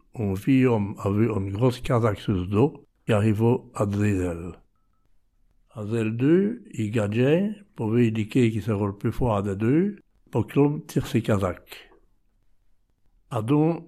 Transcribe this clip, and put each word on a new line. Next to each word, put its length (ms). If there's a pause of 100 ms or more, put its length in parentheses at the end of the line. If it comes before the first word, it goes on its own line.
(160)
un 180
vieux 340
homme 320
avait 260
une 260
grosse 300
casaque 380
sur 140
le 120
dos 400 (200)
qui 80
arrivait 440 (160)
à 120
des 360
ailes. 320 (1160)
À 120 (100)
elle 220
deux, 560
ils 200
gadgeaient, 640 (220)
pouvaient 320
indiquer 420
qui 120
serait 240
le 100
plus 160
fort 320
des 120
deux, 420 (340)
pour 160
que 100
l'homme 280
tire 200
ses 160
casaques. 680 (1400)
Adon, 580